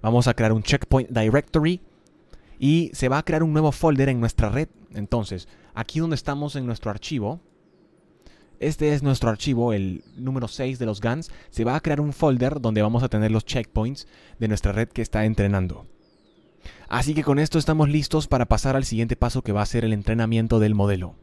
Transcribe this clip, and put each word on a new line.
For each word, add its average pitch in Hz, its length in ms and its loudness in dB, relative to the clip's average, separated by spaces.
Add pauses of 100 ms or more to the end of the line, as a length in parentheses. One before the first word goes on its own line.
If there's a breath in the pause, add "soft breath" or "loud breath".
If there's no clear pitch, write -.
Vamos 120 260 4
a 117 60 2
crear 110 200 2
un 110 100 0
checkpoint - 480 0
directory 151 680 2 (760 soft breath)
y 156 360 2
se 127 160 -2
va 135 100 0
a 156 40 -4
crear 156 200 0
un 160 100 0
nuevo 156 180 4
folder 139 380 2
en 123 100 0
nuestra 113 300 0
red. 139 200 -2 (260)
Entonces, 104 520 -6 (300 soft breath)
aquí 117 220 -6
donde 165 160 -2
estamos 143 400 -6
en 135 100 -4
nuestro 113 240 -6
archivo, 120 500 -6 (1200 soft breath)
este 151 340 0
es 143 100 -2
nuestro 131 260 2
archivo, 117 440 0
el 95 300 -4 (120)
número 127 320 -6
seis 131 320 -6
de 123 80 -4
los 104 140 -6
gans, 123 280 -4 (220 loud breath)
se 113 120 -2
va 123 120 0
a 156 60 0
crear 147 200 0
un 147 120 -2
folder 139 460 2
donde 110 220 0
vamos 117 220 2
a 123 60 -2
tener 107 200 2
los 110 160 0
checkpoints 117 640 -4 (320 loud breath)
de 113 80 -2
nuestra 104 240 0
red 110 180 0
que - 140 -6
está 110 220 0
entrenando. 101 600 0 (1040 loud breath)
Así 131 240 0
que 151 100 0
con 139 140 2
esto 156 220 2
estamos 156 300 2
listos 151 380 0
para 123 200 2
pasar 131 280 2
al 135 100 0
siguiente 117 300 -2
paso 123 280 -2
que 110 80 -4
va 101 100 0
a 104 60 0
ser 113 180 0
el 110 80 2
entrenamiento 113 680 2
del 107 140 4
modelo. 98 500 0